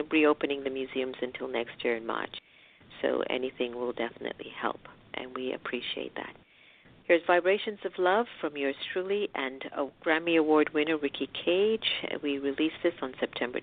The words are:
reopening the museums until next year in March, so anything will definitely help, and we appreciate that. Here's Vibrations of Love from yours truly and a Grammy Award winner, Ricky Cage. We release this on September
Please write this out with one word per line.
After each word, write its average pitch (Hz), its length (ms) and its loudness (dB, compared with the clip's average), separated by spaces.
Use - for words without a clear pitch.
reopening 147 520 6
the 139 60 -2
museums 131 520 -4
until 127 260 -4
next 120 360 -4
year 120 140 2
in 113 80 -8
March, 113 300 -4
so 127 300 2
anything 127 440 -2
will 123 180 -4
definitely 117 580 -6
help, - 180 -2
and 127 200 -8
we 131 180 -4
appreciate - 600 -6
that. - 200 -10
Here's 170 200 6
Vibrations 190 580 2
of 180 140 -4
Love 190 260 4
from 147 160 -4
yours 139 180 0
truly 190 440 -2
and 135 280 -6
a 143 80 0
Grammy 165 360 4
Award 156 340 6
winner, 151 240 2
Ricky 143 320 -4
Cage. 208 400 2
We 139 160 -2
release 139 420 0
this 165 220 2
on 131 160 -6
September 123 440 -4